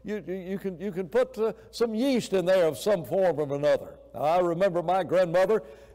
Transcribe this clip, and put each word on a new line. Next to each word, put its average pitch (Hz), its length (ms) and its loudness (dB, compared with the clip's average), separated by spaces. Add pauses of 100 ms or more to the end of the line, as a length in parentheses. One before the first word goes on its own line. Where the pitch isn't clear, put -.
you, 202 220 -8
you, 180 100 -6
you 185 240 -8
can, 185 200 -8
you 196 120 -6
can 180 180 -8
put, 254 280 0
uh, 214 160 0 (180)
some 226 220 -2
yeast 247 380 0
in 190 140 2
there 185 220 4
of - 100 -2
some 202 260 0
form 165 360 0
or 143 160 -2
another. 143 420 0 (160)
I 151 260 0
remember 175 440 0
my 180 200 0
grandmother, 185 600 2 (320)